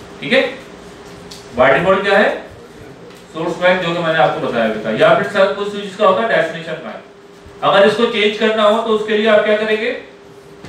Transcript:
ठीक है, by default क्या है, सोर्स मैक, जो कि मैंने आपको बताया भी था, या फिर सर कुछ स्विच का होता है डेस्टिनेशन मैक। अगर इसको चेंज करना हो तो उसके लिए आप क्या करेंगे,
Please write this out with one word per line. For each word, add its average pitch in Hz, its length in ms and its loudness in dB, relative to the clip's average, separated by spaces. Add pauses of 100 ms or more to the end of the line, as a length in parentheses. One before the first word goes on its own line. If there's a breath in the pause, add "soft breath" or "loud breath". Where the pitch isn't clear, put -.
(220)
ठीक 202 120 -4
है, 262 80 4 (1160)
by 131 160 4
default 190 300 0
क्या - 140 2
है, 180 120 4 (1040)
सोर्स 165 280 -6
मैक, 185 200 2
जो 170 120 -4
कि 170 60 -4
मैंने 160 200 0
आपको - 280 0
बताया 113 200 0
भी 107 180 -6
था, 110 60 -4
या 151 240 4
फिर 196 120 0
सर 202 260 0
कुछ 202 180 -6
स्विच 202 240 -10
का 208 120 2
होता 226 140 2
है 202 80 -2
डेस्टिनेशन 165 560 -4
मैक। - 180 -14 (600)
अगर 196 240 4
इसको 233 180 0
चेंज 214 320 0
करना 220 260 0
हो 220 180 2
तो 226 80 -4
उसके 214 280 0
लिए 220 100 0
आप 202 180 4
क्या 214 120 2
करेंगे, 220 340 -2 (760)